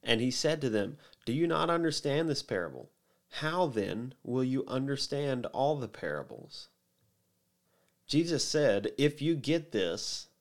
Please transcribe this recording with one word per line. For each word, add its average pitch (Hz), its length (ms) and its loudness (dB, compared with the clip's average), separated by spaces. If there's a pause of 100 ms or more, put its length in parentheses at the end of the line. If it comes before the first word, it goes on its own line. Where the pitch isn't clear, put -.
"And 117 180 2
he 127 120 2
said 156 300 0
to 135 80 0
them, 107 280 0 (280)
'Do 113 80 -2
you 160 120 2
not 165 240 2
understand 160 580 2
this 147 140 -2
parable? 80 480 -4 (400)
How 165 380 0
then 110 560 -2
will 127 200 0
you 131 220 0
understand 135 800 -2
all 143 280 0
the 127 120 -6
parables?'" - 840 -10 (1400)
Jesus 160 360 2
said, 110 540 2
"If 143 240 2
you 160 140 2
get 151 360 -2
this 92 560 -2 (140)